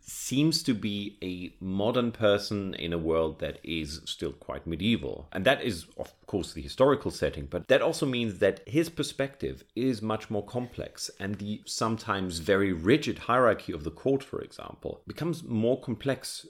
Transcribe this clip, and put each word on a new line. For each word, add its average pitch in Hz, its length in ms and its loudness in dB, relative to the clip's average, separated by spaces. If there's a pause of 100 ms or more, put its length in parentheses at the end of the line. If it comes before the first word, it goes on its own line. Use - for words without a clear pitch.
seems - 640 0
to 131 100 2
be 101 480 -4
a 90 320 -6 (100)
modern 113 460 2
person 101 640 2
in 85 180 -2
a 85 60 0
world 80 400 2
that 76 240 -6
is 78 420 -4
still - 280 -6
quite - 340 -10
medieval. 82 680 -2
And 95 120 -4
that 131 180 4
is, 90 240 -4 (100)
of - 160 -8 (140)
course, 90 260 -2
the 78 100 -8
historical 127 500 2
setting, 71 340 -2
but 85 220 -6
that 127 140 6
also 160 240 0
means 117 320 -2
that 98 280 2
his 156 220 0
perspective - 760 -4 (140)
is 120 260 0
much 110 260 -2
more 104 160 -2
complex, - 640 -8 (100)
and 98 160 -2
the 104 280 -6
sometimes 98 760 -2
very 98 340 4
rigid 107 460 2
hierarchy 117 540 4
of 76 120 -8
the 85 60 -2
court, 135 340 0
for - 160 -8
example, - 680 -12
becomes 165 380 -6
more 120 360 2
complex - 680 -4